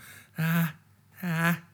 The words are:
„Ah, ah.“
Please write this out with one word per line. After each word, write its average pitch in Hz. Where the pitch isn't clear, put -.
„Ah, 165
ah.“ 170